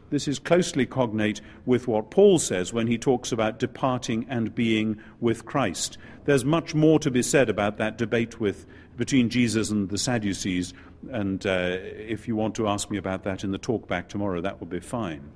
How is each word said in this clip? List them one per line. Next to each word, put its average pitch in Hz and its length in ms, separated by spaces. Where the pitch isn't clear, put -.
This 143 160
is 139 140
closely 165 460
cognate 107 540
with 123 220
what 107 240
Paul 196 300
says 92 320
when 113 160
he 117 100
talks 123 320
about 113 300
departing 123 680
and 117 240
being 110 460
with 117 240
Christ. - 540
There's 143 200
much 156 300
more 156 260
to 143 100
be 123 120
said 127 260
about 107 300
that 110 200
debate 117 420
with, 101 260
between 123 320
Jesus 110 420
and 104 180
the 98 100
Sadducees, 95 760
and, 98 340
uh, 90 340
if 104 480
you 113 80
want 107 200
to 110 120
ask 101 220
me 101 80
about 92 240
that 98 220
in 98 80
the 95 60
talk 107 300
back 90 200
tomorrow, 101 320
that 95 200
would 90 80
be 87 120
fine. 87 420